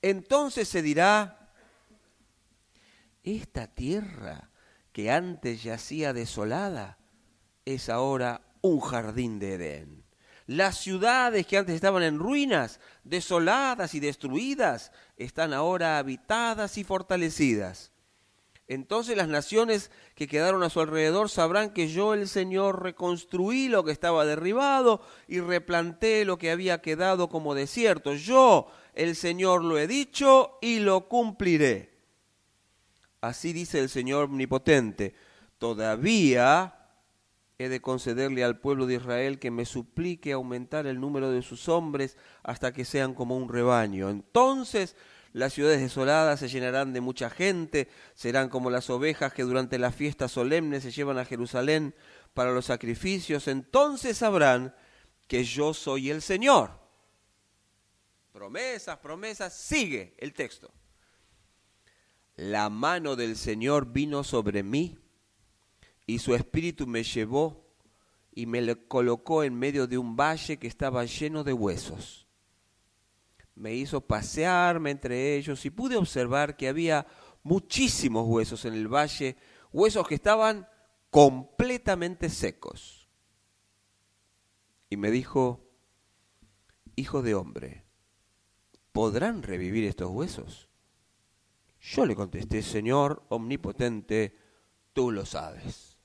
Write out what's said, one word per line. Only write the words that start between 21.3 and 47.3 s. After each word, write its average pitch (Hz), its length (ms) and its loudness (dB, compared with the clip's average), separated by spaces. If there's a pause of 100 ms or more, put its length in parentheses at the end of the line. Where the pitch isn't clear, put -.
que 175 180 -2
yo, 202 260 2
el 202 140 -2
Señor, 190 540 0
reconstruí 185 840 -2
lo 214 140 4
que 156 100 -2
estaba 165 320 2
derribado 226 760 4 (260)
y 180 140 -4
replanté 175 840 0
lo 180 140 0
que 165 120 -2
había 175 300 0
quedado 175 480 2
como 151 260 -2
desierto. 143 600 2
Yo, 208 560 8 (240)
el 165 220 0
Señor, 180 480 2
lo 160 140 2
he 151 100 0
dicho 269 720 6
y 233 200 0
lo 190 280 4
cumpliré. 180 920 2 (1200)
Así 123 320 -6
dice 165 280 -2
el 131 80 0
Señor 135 380 -2
omnipotente, 131 880 2 (440)
"Todavía 127 1160 4 (840)
he 127 100 -6
de 127 140 -4
concederle 127 640 -2
al 120 160 0
pueblo 135 260 0
de 127 80 0
Israel 123 460 -2
que 127 100 -4
me 120 160 -4
suplique 156 640 -6
aumentar 127 540 -6
el 131 140 -4
número 135 300 -2
de 123 120 0
sus - 260 -10
hombres 151 480 0 (260)
hasta 123 300 -4
que 127 140 -6
sean 131 280 -2
como 123 220 -4
un 127 120 -4
rebaño. 117 600 2
Entonces 233 880 0 (380)
las 131 180 -2
ciudades 147 280 4
desoladas 139 600 2
se 135 80 -6
llenarán 127 460 -2
de 123 80 -4
mucha 123 260 -4
gente, 165 600 -2 (260)